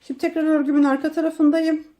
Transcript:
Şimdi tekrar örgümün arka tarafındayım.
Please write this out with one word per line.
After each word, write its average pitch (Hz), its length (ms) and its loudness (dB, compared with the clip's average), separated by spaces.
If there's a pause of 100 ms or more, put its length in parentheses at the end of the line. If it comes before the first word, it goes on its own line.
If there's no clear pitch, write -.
Şimdi - 200 -12
tekrar 320 240 -2
örgümün 294 400 2
arka 277 280 0
tarafındayım. 320 720 0 (140)